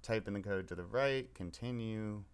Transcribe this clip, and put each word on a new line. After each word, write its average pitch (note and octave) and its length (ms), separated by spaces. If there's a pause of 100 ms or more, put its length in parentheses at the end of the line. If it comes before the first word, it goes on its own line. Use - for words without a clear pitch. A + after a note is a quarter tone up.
Type A2 260
in G2+ 60
the G2+ 80
code F#2+ 260
to F2+ 60
the F2 100
right. C3 480
Continue. A2 1000